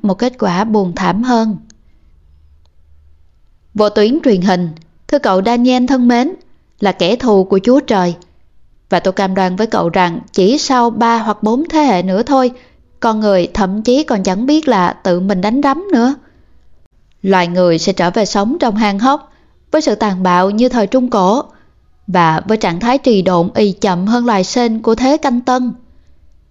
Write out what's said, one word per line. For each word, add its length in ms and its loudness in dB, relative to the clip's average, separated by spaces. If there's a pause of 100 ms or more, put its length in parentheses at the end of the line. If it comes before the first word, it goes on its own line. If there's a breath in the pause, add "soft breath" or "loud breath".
một 120 0
kết 240 -2
quả 260 -2
buồn 320 -2
thảm 260 -2
hơn. 340 0 (2250)
Vô 140 2
tuyến 360 2
truyền 180 2
hình, 260 0 (400)
thưa 100 2
cậu 280 0
Daniel 400 2
thân 220 2
mến, 260 0 (460)
là 120 0
kẻ 240 0
thù 280 2
của 200 0
Chúa 160 4
Trời. 340 0 (760)
Và 100 0
tôi 120 0
cam 220 -4
đoan 220 -2
với 100 -2
cậu 220 -2
rằng 320 0 (120)
chỉ 260 2
sau 320 0
ba 280 0
hoặc 240 -4
bốn 260 -2
thế 120 0
hệ 220 2
nữa 200 0
thôi, 280 0 (500 loud breath)
con 200 0
người 340 2
thậm 280 -2
chí 200 2
còn 200 -4
chẳng 240 -2
biết 220 0
là 240 2
tự 280 -2
mình 200 -2
đánh 220 -2
rắm 300 -2
nữa. 220 2 (1080 soft breath)
Loài 260 2
người 300 2
sẽ 140 -2
trở 180 -2
về 140 0
sống 360 -2
trong 160 -2
hang 220 0
hốc, 340 -2 (380 soft breath)
với 100 2
sự 140 0
tàn 280 -2
bạo 280 2
như 180 2
thời 180 0
Trung 240 0
Cổ, 320 2 (640 soft breath)
và 420 2
với 100 0
trạng 220 -4
thái 180 0
trì 240 2
độn 320 0
ì 180 0
chậm 340 -2
hơn 200 0
loài 180 0
sên 380 -2
của 120 0
thế 220 2
canh 240 -2
tân. 320 -2 (800)